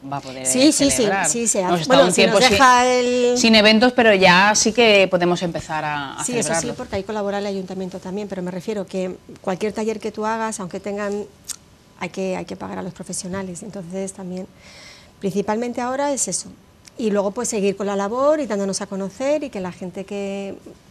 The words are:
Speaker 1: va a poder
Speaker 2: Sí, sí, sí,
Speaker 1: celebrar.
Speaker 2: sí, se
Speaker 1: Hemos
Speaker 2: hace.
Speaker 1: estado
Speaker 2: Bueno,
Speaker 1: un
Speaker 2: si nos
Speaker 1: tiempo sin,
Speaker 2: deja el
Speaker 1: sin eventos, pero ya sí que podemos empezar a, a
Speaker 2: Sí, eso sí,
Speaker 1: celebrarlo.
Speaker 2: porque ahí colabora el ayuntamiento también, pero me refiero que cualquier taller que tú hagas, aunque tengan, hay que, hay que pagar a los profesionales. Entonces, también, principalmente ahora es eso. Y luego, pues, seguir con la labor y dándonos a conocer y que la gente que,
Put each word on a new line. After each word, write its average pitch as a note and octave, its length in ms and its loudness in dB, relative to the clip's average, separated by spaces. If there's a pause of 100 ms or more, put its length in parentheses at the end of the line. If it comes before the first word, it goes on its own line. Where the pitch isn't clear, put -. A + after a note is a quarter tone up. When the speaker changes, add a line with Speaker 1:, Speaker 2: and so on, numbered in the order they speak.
(120)
Speaker 1:
va C#3+ 60 -4
a C#3 40 -10
poder C3 240 -12
Speaker 2:
Sí, C4 260 4
sí, C#4+ 140 2
sí, C#4 60 4
Speaker 1:
celebrar. G3 380 2
Speaker 2:
sí, A#3 180 -2
se G#3 120 0
Speaker 1:
Hemos F3+ 140 0
Speaker 2:
hace. E3+ 100 2
Speaker 1:
estado - 200 6
Speaker 2:
Bueno, - 60 4
Speaker 1:
un F3+ 60 0
Speaker 2:
si G3 100 4
nos - 40 4 (100)
Speaker 1:
tiempo - 80 4
sin, - 40 2
Speaker 2:
deja B3 360 6
el B3 500 2
Speaker 1:
sin A#3 180 6
eventos, A3 380 6
pero A3+ 200 6
ya F#3 420 6
sí A3 160 2
que G#3 400 6
podemos F3 320 2
empezar D#3+ 400 -6
a, C#3+ 320 -6
a C#3+ 80 -6
Speaker 2:
Sí, B3 100 -4
eso A#3 160 -2
sí, E3 60 -2
Speaker 1:
celebrarlo. A3+ 200 -4
Speaker 2:
porque A#3+ 220 -10
ahí F#3+ 60 -4
colabora G3+ 360 -6
el G3+ 60 -4
ayuntamiento F#3+ 540 -8
también, G3 300 -8
pero F#3 120 -8
me F3+ 100 -6
refiero F#3+ 360 -8
que F#3 300 -6 (240)
cualquier G3+ 320 -4
taller G#3+ 260 -6
que G#3+ 140 -8
tú G#3+ 120 -8
hagas, A3 360 -6
aunque F#3 180 -10
tengan, G3+ 460 -6 (720)
hay F3+ 100 -8
que, F#3 280 -6
hay F3 80 -8
que F#3+ 100 -12
pagar F#3+ 240 -12
a - 20 -8
los F#3 120 -10
profesionales. F#3 680 -10
Entonces, F#3+ 500 -10
también, F#3 340 -10 (720)
principalmente G#3+ 600 -4
ahora C#4 320 -2
es - 160 -4
eso. - 180 -8 (500)
Y A3 140 -2
luego, G3+ 200 0
pues, A#3 180 -6
seguir G3 260 0
con G3+ 120 -6
la G3+ 100 -2
labor C4 420 0
y C#4 60 -4
dándonos G3 360 -2
a G3 60 -8
conocer C4 560 -4
y C#4 60 -8
que G3+ 100 -10
la F3+ 140 -8
gente F#3 320 -12
que, G3 500 -8 (360)